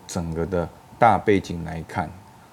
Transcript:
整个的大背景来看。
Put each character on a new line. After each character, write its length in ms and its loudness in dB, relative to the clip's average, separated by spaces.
整 280 -6
个 120 -2
的 220 -2
大 200 6
背 220 4
景 240 -8
来 240 -8
看。 220 -6